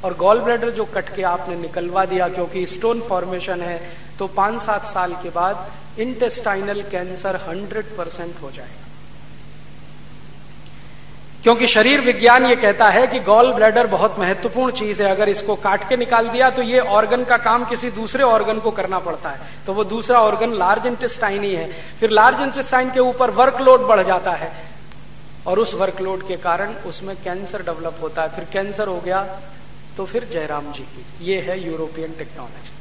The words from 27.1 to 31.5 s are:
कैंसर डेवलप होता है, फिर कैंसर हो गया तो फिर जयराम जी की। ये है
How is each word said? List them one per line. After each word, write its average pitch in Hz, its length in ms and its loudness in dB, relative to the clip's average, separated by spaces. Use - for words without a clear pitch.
कैंसर 190 460 -8
डेवलप 165 400 -6
होता 160 200 -4
है, 160 60 -2
फिर 170 160 -8
कैंसर 202 440 -4
हो 180 120 -4
गया 190 400 -4
तो 196 100 -6
फिर 240 180 -4
जयराम 147 480 -6
जी 139 100 -10
की। 127 420 -12
ये 185 160 -2
है 180 260 -6